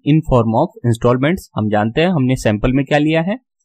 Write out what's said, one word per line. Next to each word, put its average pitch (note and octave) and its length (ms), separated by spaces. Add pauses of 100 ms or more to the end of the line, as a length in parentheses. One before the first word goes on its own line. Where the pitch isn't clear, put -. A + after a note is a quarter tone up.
in D3+ 180
form A2+ 320
of D#3 300
installments। B2+ 680
हम G#2+ 140
जानते G#2+ 320
हैं, F3 80
हमने C3 280
sample A2+ 360
में C3+ 120
क्या D3 140
लिया D#3 220
है G3 160 (280)